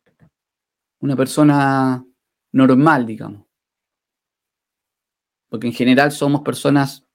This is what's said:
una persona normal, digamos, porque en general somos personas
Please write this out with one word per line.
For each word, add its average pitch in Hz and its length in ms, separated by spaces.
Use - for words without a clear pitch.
una 139 160
persona 135 920
normal, 131 540
digamos, 107 400
porque 120 180
en 117 60
general 131 380
somos 143 300
personas 139 720